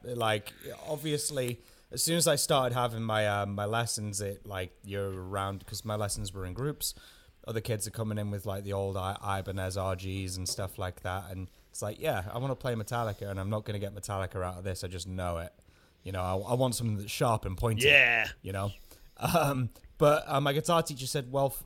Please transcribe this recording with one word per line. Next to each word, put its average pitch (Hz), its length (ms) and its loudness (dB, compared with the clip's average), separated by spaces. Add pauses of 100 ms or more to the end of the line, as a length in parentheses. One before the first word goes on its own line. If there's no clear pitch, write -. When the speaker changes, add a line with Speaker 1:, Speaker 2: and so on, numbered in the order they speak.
Speaker 1:
Yeah. 123 100 -6
Speaker 2:
Like, 110 360 2 (380)
obviously, 147 720 -2 (300)
as - 120 -2
soon 165 140 4
as 165 100 6
I 156 80 6
started 131 400 4
having 117 280 2
my, 107 240 2
um, 101 280 2
my 104 100 0
lessons, 107 540 0
it, 98 280 -6
like, 92 260 -6 (100)
you're 98 260 -4
around, 95 560 -4
'cause - 200 -10
my 107 100 0
lessons 104 380 -2
were 92 120 -6
in 90 80 -6
groups. 143 400 -4 (540)
Other 113 140 -2
kids 107 260 -2
are 107 40 -8
coming 110 260 -2
in 104 140 -2
with, 98 140 -4
like, 101 200 -4
the 98 80 -2
old 98 240 0
I-, 98 420 -2
Ibanez 95 380 -2
R 95 180 0
Gs 95 420 -4
and 92 120 -4
stuff - 280 -4
like 92 260 -6
that, 95 260 -4
and 92 200 -8 (220)
it's - 100 -8
like, 110 180 -4
"Yeah, 123 320 0
I - 60 -6
wanna 131 180 -2
play 123 200 -4
Metallica, 113 540 -2
and 98 100 -4
I'm 95 100 -4
not 107 160 -2
gonna 104 140 -4
get 101 160 -6
Metallica 98 480 -4
out 90 140 -4
of 90 60 -10
this. 92 200 -4
I 95 40 -6
just 90 200 -6
know 90 320 -2
it. 87 120 -8 (520)
You 92 80 -8
know, 92 100 -2
I, 95 300 0
I - 40 4
want 127 200 2
something 110 220 0
that's 104 140 -6
sharp 117 340 2
and 92 120 -4
pointy." 117 300 4
Speaker 1:
Yeah. 120 400 8 (140)
Speaker 2:
You 92 100 -8
know? 98 200 -2 (460)
Um, 143 520 2 (280)
but, 151 300 8
uh, 143 140 2
my 147 120 2
guitar 160 300 4
teacher 131 240 -6
said, 123 240 -4
"Well, 139 240 2 (100)